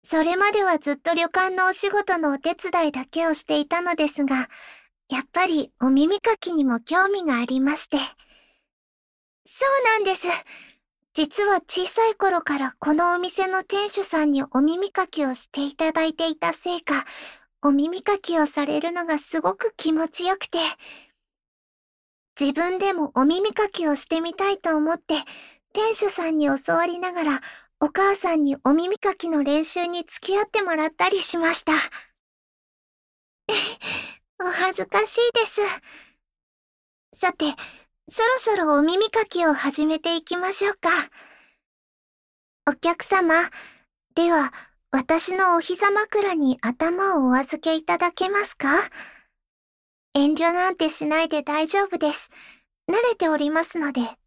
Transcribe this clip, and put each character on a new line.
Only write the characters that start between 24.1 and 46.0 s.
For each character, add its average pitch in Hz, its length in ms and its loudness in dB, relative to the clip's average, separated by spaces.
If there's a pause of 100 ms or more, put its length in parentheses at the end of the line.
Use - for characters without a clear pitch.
み 339 100 -4
た 392 180 0
い 392 80 -2
と 330 160 -2
思 302 200 0
っ 330 40 -6
て、 311 240 -4 (520)
店 440 200 0
主 427 140 0
さ 339 220 -2
ん 320 80 0
に 294 80 2
教 277 260 0
わ 339 140 4
り 349 120 -4
な 359 140 -4
が 349 120 -4
ら 285 160 0 (440)
お 302 40 0
母 392 260 2
さ 359 200 0
ん 302 100 2
に 277 180 0
お 262 120 4
耳 359 220 2
か 392 200 -2
き 339 120 -6
の 311 140 0
練 285 220 2
習 349 220 -4
に 349 180 -6
付 - 240 -10
き 392 100 2
合 415 60 2
っ - 40 -2
て 427 140 -2
も 349 140 -2
ら 311 100 0
っ 311 60 -4
た 359 160 0
り 392 120 0
し - 160 -4
ま 330 160 2
し - 120 -4
た。 311 80 2 (1800)
<laughs> - 920 -6
お 370 40 -4
恥 370 380 -2
ず 370 40 -4
か 403 180 0
し - 140 -4
い 480 140 2
で 466 160 2
す。 - 120 -4 (1500)
さ 359 200 0
て、 320 140 -2 (600)
そ - 140 -2
ろ 508 160 4
そ 453 180 0
ろ 311 200 2
お 285 60 4
耳 370 280 2
か 453 140 2
き 349 220 -2
を 311 60 4
始 277 320 -2
め 311 140 0
て 339 160 -2
い 330 80 -2
き 349 140 -6
ま 370 160 -2
し 392 120 -2
ょ 403 60 2
う 403 40 -6
か。 - 160 -2 (1800)
お 285 40 -6
客 339 280 -2
様、 349 480 2 (640)
で 339 160 4
は、 294 220 2 (400)
私 330 420 0
の 370 220 4
お 339 40 4
膝 359 300 0
枕 403 440 0